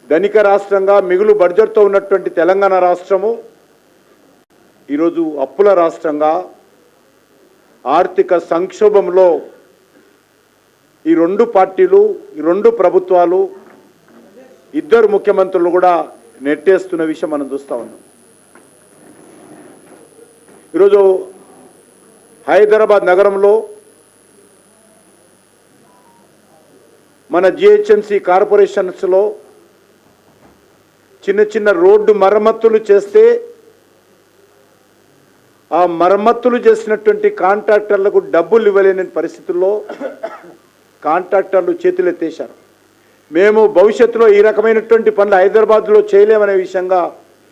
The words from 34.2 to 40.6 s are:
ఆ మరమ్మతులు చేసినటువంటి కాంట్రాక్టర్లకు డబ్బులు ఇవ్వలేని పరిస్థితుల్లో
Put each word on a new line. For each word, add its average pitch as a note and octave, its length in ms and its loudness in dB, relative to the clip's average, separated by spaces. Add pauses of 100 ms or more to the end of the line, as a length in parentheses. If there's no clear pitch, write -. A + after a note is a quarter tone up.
ఆ E3+ 140 2
మరమ్మతులు G3+ 720 0
చేసినటువంటి G#3+ 720 0
కాంట్రాక్టర్లకు G3+ 920 -2
డబ్బులు E3+ 480 0
ఇవ్వలేని G3 360 0
పరిస్థితుల్లో F3 680 -6 (1300)